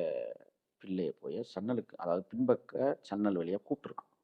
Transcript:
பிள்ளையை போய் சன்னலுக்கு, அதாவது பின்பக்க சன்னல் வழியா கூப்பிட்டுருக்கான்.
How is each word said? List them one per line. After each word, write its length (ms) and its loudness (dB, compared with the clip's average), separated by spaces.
பிள்ளையை 320 -2
போய் 300 -6
சன்னலுக்கு, 540 -4
அதாவது 300 0
பின்பக்க 460 2
சன்னல் 360 2
வழியா 200 0
கூப்பிட்டுருக்கான். 520 -6